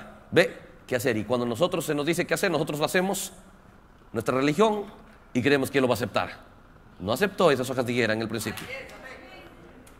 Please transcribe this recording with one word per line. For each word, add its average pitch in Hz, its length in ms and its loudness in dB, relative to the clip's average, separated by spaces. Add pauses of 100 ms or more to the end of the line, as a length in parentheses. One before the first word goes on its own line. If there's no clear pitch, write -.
(300)
"Ve, 165 260 4 (300)
qué 127 80 -4
hacer", 120 220 2
y 104 80 -2
cuando 120 200 0
nosotros 156 400 0
se 156 100 -2
nos 143 120 -2
dice 165 200 0
qué 165 80 0
hacer, 185 160 0
nosotros 151 300 -2
hacemos 185 520 -2 (800)
nuestra 123 240 0
religión 202 480 2 (480)
y 123 100 0
creemos 135 280 2
que 139 80 2
Él 131 40 4
lo 127 60 4
va 120 60 4
a - 20 -6
aceptar. 98 340 -2 (720)
No 95 120 -2
aceptó 185 380 2
esas 127 200 2
hojas 123 160 0
de 123 60 -2
higuera 117 200 2
en 110 100 -2
el 107 60 -4
principio. - 380 -6 (1300)